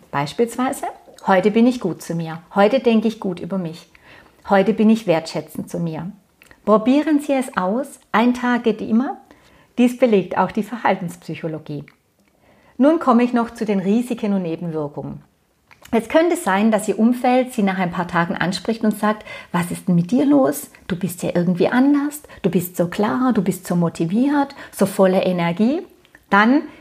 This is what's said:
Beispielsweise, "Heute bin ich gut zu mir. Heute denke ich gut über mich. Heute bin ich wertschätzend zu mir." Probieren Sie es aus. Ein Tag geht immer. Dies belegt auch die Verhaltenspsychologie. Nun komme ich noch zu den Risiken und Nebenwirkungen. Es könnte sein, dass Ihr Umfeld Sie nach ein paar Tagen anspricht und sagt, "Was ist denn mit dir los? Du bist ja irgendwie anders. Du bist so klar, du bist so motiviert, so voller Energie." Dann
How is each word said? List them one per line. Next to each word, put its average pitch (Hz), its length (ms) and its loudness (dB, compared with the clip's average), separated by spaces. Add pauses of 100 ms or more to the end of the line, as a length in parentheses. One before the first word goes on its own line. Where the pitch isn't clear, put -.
(120)
Beispielsweise, 233 760 -2 (420)
"Heute 196 240 4
bin 233 160 4
ich 247 140 -2
gut 156 200 -4
zu 170 140 -8
mir. 165 260 -8 (140)
Heute 214 240 4
denke 226 300 2
ich 214 100 -8
gut 180 220 -6
über 175 160 -6
mich. 170 320 -8 (600)
Heute 196 220 4
bin 214 180 4
ich 226 180 2
wertschätzend 160 600 -4
zu 180 80 -8
mir." 165 320 -6 (540)
Probieren 277 560 2
Sie 285 140 -2
es 254 240 -2
aus. 208 420 -4 (140)
Ein 240 200 4
Tag 247 300 -2
geht 214 160 0
immer. 233 380 0 (600)
Dies 247 200 4
belegt 208 400 2
auch 185 140 2
die 214 120 -2
Verhaltenspsychologie. 165 1200 -6 (920)
Nun 311 220 4
komme 240 240 4
ich 240 80 0
noch 233 200 -2
zu - 120 -8
den 202 160 0
Risiken 220 540 -2
und 190 80 0
Nebenwirkungen. 156 800 -6 (680)
Es 226 200 0
könnte 330 260 0
sein, 202 340 0
dass 208 200 -2
Ihr - 100 -4
Umfeld 247 540 0
Sie 214 100 -2
nach 190 140 -2
ein 180 120 -2
paar 175 200 -6
Tagen 170 260 -2
anspricht 220 480 -4
und 214 160 0
sagt, 214 260 -2 (280)
"Was 175 180 -2
ist - 160 -8
denn 180 80 2
mit 175 160 0
dir 262 140 2
los? 277 440 2 (200)
Du 180 80 -4
bist - 260 -6
ja - 100 -2
irgendwie 175 360 0
anders. 285 540 2 (180)
Du 190 80 0
bist 175 260 -2
so 175 120 0
klar, 254 440 0
du 220 100 2
bist 175 240 -2
so 175 120 -2
motiviert, 233 760 0 (200)
so 202 120 2
voller 190 400 2
Energie." 185 560 0 (480)
Dann 220 340 4 (180)